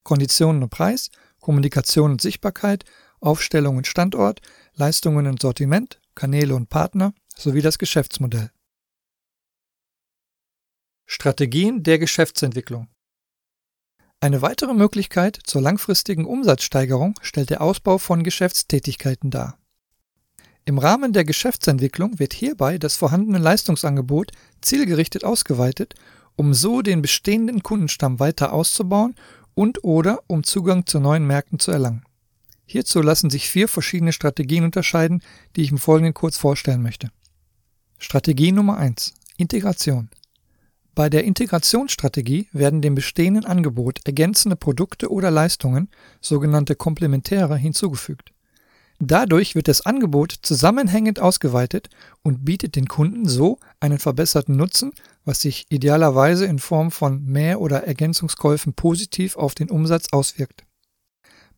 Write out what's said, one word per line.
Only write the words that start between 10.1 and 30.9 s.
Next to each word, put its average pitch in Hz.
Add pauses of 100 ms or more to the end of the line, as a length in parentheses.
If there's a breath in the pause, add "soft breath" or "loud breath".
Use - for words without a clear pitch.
Strategien 156
der 160
Geschäftsentwicklung. 127 (1300)
Eine 139
weitere 247
Möglichkeit 202
zur -
langfristigen 170
Umsatzsteigerung 147
stellt -
der 151
Ausbau 190
von 170
Geschäftstätigkeiten 143
dar. 127 (1080 soft breath)
Im 143
Rahmen 220
der 190
Geschäftsentwicklung 156
wird 139
hierbei 185
das 151
vorhandene 185
Leistungsangebot 151 (300 soft breath)
zielgerichtet 175
ausgeweitet, 135 (400 soft breath)
um 147
so 208
den 190
bestehenden 220
Kundenstamm 147
weiter 143
auszubauen 196 (380 loud breath)
und 208
oder 175
um 156
Zugang 185
zu -